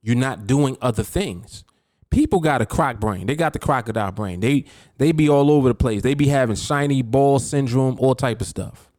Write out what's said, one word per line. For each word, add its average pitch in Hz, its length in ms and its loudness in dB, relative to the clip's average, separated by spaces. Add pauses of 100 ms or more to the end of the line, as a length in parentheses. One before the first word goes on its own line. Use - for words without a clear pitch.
You're 113 140 0
not 120 320 -4
doing 135 340 0
other 120 220 -2
things. 135 600 -8 (460)
People 156 300 2
got 147 220 0
a 110 40 2
croc 131 340 -2
brain. 98 280 -4
They 139 80 -2
got 156 180 -2
the - 60 -8
crocodile 110 520 -2
brain. 95 280 -8
They, 139 260 0 (320)
they 147 140 2
be 151 160 2
all 143 240 4
over 139 160 4
the 117 80 2
place. 110 260 0
They 131 120 0
be 143 140 2
having 131 280 0
shiny 143 460 -2
ball 135 380 2
syndrome, 131 600 0
all 131 160 2
type 120 260 -4
of 92 60 -6
stuff. - 520 -12